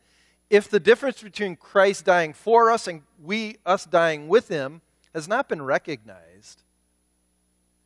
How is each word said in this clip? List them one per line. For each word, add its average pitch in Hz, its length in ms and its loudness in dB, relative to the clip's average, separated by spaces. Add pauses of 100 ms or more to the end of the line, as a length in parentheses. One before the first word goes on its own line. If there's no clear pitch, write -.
(500)
"If 202 200 4
the 208 100 2
difference 240 420 0
between 196 340 -8
Christ 196 500 0
dying 170 260 2
for 226 380 2
us 226 160 -2
and 160 200 -14 (120)
we, 214 480 -8
us 185 180 -2
dying 160 440 -2
with 220 200 2
him, 151 320 -8 (320)
has 160 160 -12
not 240 200 -4
been 175 120 -8
recognized, 107 1000 -10 (1200)